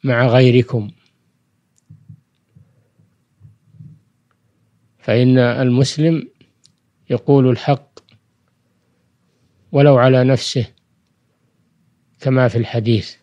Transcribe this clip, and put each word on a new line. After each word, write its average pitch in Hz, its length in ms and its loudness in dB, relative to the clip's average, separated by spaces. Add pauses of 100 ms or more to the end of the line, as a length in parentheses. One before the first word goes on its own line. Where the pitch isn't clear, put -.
مع 123 220 0
غيركم، 123 640 2 (4000)
فإن 127 400 2
المسلم 131 920 -2 (840)
يقول 131 400 2
الحق - 480 -4 (1700)
ولو 139 260 2
على 127 260 2
نفسه 127 420 -4 (1500)
كما 131 280 0
في 113 100 -4
الحديث. 110 640 -4